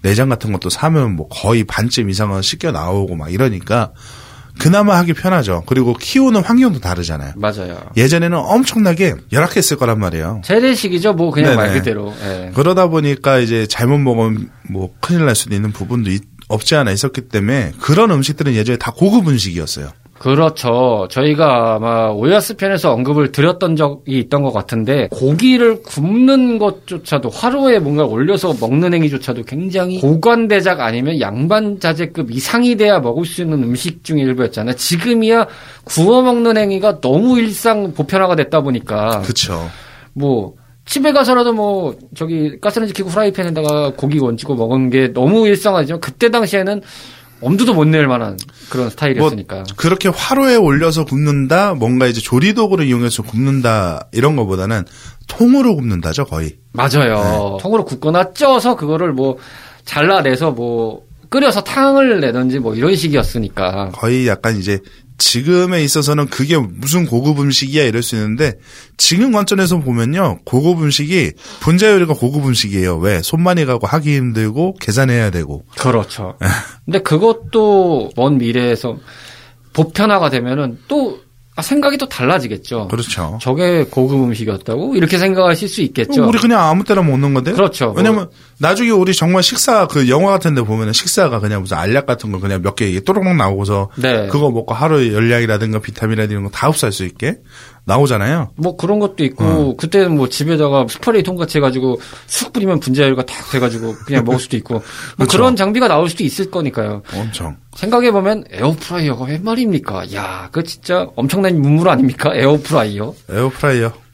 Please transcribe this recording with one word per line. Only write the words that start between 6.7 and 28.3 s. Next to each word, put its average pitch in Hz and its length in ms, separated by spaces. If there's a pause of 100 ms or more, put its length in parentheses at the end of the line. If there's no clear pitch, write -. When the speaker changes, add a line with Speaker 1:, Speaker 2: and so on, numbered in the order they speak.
Speaker 1:
다르잖아요. 80 580
Speaker 2:
맞아요. 98 420 (180)
Speaker 1:
예전에는 170 400
엄청나게 190 800 (180)
열악했을 151 440
거란 113 220
말이에요. 90 460
Speaker 2:
재래식이죠. 208 680
뭐 165 180
그냥 139 240
Speaker 1:
네네. - 20 (120)
Speaker 2:
말 95 40
그대로. 104 480
예. 92 320
Speaker 1:
그러다 175 340
보니까 143 520
이제 113 260
잘못 123 320
먹으면 113 520 (200)
뭐 95 320
큰일 170 240
날 120 100
수도 101 200
있는 104 160
부분도 107 400
있-, 98 100 (280)
없지 110 260
않아 127 160
있었기 123 380
때문에 110 500
그런 196 320
음식들은 143 420
예전에 117 240
다 - 140
고급 196 360
음식이었어요. 85 640 (300)
Speaker 2:
그렇죠. 127 880
저희가 139 680
아마 113 340
오야스 185 440
편에서 190 380
언급을 139 380
드렸던 165 440
적이 143 440
있던 143 240
것 131 80
같은데 113 580
고기를 226 720
굽는 240 800
것조차도 175 680
화로에 254 500
뭔가 147 260
올려서 151 540